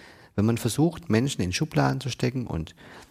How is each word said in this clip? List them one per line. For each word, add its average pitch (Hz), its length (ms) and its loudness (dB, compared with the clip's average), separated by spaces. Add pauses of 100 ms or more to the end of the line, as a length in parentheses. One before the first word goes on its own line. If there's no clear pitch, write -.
(360)
Wenn 104 100 2
man 117 120 4
versucht, 151 520 0
Menschen 120 320 2
in 90 120 -2
Schubladen 135 480 0
zu 131 80 -6
stecken 123 380 -2
und 80 260 -6 (380)